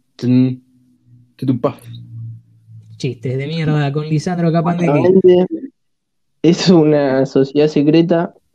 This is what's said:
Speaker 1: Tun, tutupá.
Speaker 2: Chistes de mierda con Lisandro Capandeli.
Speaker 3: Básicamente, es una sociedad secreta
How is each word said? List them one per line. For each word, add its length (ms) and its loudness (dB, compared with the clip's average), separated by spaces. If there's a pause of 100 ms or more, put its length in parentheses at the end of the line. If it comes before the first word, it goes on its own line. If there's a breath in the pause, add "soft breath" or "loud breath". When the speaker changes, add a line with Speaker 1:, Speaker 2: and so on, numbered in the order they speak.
(160)
Speaker 1:
Tun, 460 0 (760)
tutupá. 420 -4 (1160)
Speaker 2:
Chistes 420 -8
de 80 -8
mierda 460 -4
con 160 -6
Lisandro 440 -2
Capandeli. 360 -2
Speaker 3:
Básicamente, 580 4 (960)
es 260 0
una 580 2
sociedad 420 0
secreta 680 0 (200)